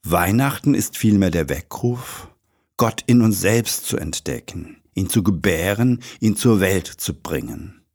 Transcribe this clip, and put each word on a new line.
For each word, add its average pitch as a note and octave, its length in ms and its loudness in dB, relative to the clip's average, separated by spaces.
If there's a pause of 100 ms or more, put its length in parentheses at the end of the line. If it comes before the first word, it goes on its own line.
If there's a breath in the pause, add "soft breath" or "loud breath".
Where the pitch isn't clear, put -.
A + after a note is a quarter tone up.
Weihnachten A2 680 0
ist - 240 -4
vielmehr G2 340 4
der D#2+ 180 -2
Weckruf, - 800 -6 (480)
Gott A2+ 300 0
in A#2+ 140 6
uns G#2+ 200 4
selbst A2+ 440 0
zu - 120 -4
entdecken, - 840 -8 (120)
ihn F#2+ 160 -2
zu G#2 140 2
gebären, G2+ 800 0 (180 loud breath)
ihn A2 160 2
zur A2+ 240 4
Welt F#2 280 2
zu - 260 -8
bringen - 800 -8